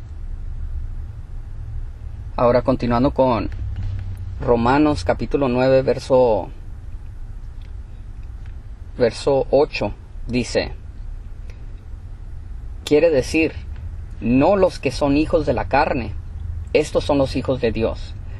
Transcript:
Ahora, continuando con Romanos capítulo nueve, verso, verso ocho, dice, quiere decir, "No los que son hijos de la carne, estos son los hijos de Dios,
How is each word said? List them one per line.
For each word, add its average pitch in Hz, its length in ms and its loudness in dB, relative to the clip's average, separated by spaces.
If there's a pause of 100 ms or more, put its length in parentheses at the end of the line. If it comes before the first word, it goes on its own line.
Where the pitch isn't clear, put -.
(2250)
Ahora, 123 280 4
continuando 127 500 2
con 120 360 2 (920)
Romanos 131 640 4
capítulo 135 440 0
nueve, 131 340 6
verso, 123 680 4 (2500)
verso 131 520 2
ocho, 135 440 2 (320)
dice, 113 460 0 (2000)
quiere 151 260 6
decir, 156 420 4 (680)
"No 139 360 6
los 190 240 4
que 135 100 0
son 143 260 2
hijos 156 300 4
de 135 60 2
la 107 140 0
carne, 135 460 2 (600)
estos 151 320 2
son 147 140 4
los 135 180 2
hijos 131 240 0
de 117 100 4
Dios, 107 460 -2 (240)